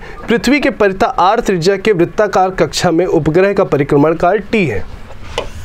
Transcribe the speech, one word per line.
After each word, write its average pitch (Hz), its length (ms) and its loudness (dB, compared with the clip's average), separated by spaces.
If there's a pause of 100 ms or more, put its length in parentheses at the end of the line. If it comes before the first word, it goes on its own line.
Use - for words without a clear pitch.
(280)
पृथ्वी 240 320 2
के 262 100 2
परितः 202 380 0
आर 202 320 2
त्रिज्या 190 380 0
के 214 140 0
वृत्ताकार 185 580 2
कक्षा 175 420 -2
में 175 140 2
उपग्रह 170 480 2
का 190 100 2
परिक्रमण 147 500 2
काल 180 260 0
टी 208 260 0
है, 101 200 -4 (800)